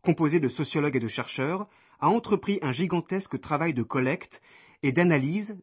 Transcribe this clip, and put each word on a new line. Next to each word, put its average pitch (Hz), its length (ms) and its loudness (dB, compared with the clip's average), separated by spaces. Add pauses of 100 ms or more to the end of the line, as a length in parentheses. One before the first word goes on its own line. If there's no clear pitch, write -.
composée 160 380 2
de 135 80 0
sociologues 143 480 -2
et 120 40 2
de 113 80 -4
chercheurs, 139 580 -4 (340)
a 147 80 4
entrepris 202 540 0
un 135 100 0
gigantesque 165 680 -2
travail 156 340 -2
de 117 80 0
collecte 131 580 -4 (420)
et 135 100 2
d'analyse 175 720 2